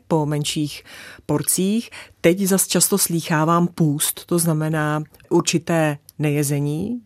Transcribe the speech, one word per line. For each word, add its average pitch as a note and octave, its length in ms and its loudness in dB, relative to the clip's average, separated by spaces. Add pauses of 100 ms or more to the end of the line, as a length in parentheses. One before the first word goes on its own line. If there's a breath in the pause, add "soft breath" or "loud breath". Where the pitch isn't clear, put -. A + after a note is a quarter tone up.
po D#3+ 180 0
menších D3 580 -4 (420 loud breath)
porcích. F#3+ 640 0 (320 loud breath)
Teď F3 180 4
zas F#3+ 280 2
často F#3 300 2
slýchávám E3+ 680 2
půst, - 580 -2
to F3 140 0
znamená D#3 640 0 (260)
určité E3 680 0 (220)
nejezení, D3 880 -2